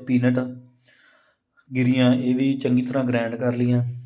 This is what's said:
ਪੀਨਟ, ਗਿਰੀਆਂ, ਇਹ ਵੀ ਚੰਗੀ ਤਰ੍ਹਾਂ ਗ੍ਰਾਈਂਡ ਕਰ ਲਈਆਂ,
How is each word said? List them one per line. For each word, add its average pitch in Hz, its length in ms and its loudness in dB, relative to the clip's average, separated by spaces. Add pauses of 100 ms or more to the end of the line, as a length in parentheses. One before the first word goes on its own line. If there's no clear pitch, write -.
ਪੀਨਟ, 123 320 2 (1300)
ਗਿਰੀਆਂ, 127 440 4
ਇਹ 123 200 0
ਵੀ 135 200 0
ਚੰਗੀ 123 280 0
ਤਰ੍ਹਾਂ 131 220 -2
ਗ੍ਰਾਈਂਡ 117 320 -2
ਕਰ 123 200 -2
ਲਈਆਂ, 120 260 2 (240)